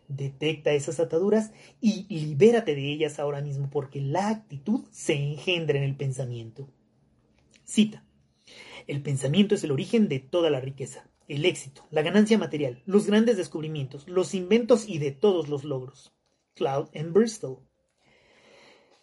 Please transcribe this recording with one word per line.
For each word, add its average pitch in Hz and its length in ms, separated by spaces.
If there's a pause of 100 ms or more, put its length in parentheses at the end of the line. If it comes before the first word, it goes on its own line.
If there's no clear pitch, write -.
Detecta 151 680
esas 147 280
ataduras 202 520 (300)
y 190 260
libérate 160 640
de 139 160
ellas 151 280
ahora 143 240
mismo, 139 260
porque 139 320
la 170 300
actitud 214 600
se - 220
engendra 147 640
en 139 80
el 135 120
pensamiento. 127 720 (920)
Cita. - 420 (800)
"El 143 160
pensamiento 151 520
es 180 100
el 156 60
origen 190 380
de 139 100
toda 165 300
la 135 120
riqueza, 135 500 (160)
el 147 180
éxito, - 460
la 151 100
ganancia 208 380
material, 147 480
los 196 200
grandes 220 300
descubrimientos, 151 720
los 180 240
inventos 214 560
y 175 80
de 143 140
todos 165 400
los 143 140
logros". 131 500 (400)
Cloud 139 420
and 160 160
Bristol. 185 460 (1400)